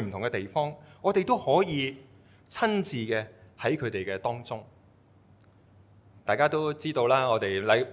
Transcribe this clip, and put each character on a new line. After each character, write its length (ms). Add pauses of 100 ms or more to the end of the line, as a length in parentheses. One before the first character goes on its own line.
唔 60
同 120
嘅 60
地 160
方， 300 (260)
我 140
哋 100
都 140
可 240
以 340 (540)
親 320
自 140
嘅 280 (360)
喺 160
佢 120
哋 160
嘅 140
當 240
中。 220 (1600)
大 100
家 140
都 240
知 200
道 140
啦， 220
我 100
哋 260
禮-， 280